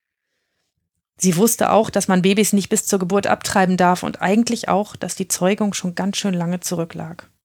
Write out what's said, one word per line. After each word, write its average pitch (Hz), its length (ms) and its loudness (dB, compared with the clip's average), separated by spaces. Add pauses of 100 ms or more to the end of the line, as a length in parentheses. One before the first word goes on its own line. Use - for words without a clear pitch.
(1160)
Sie 180 200 2
wusste 220 340 2
auch, 208 180 4
dass - 180 -2
man 185 140 2
Babys 196 320 2
nicht 196 160 0
bis - 160 0
zur 202 140 0
Geburt 190 260 0
abtreiben 185 520 2
darf 180 260 2
und - 180 -6
eigentlich 226 460 0
auch, 202 280 -2
dass - 200 -8
die 185 140 -6
Zeugung 202 440 0
schon 180 220 -6
ganz 196 220 -4
schön 196 160 -2
lange 175 260 -2
zurücklag. 165 680 -8 (160)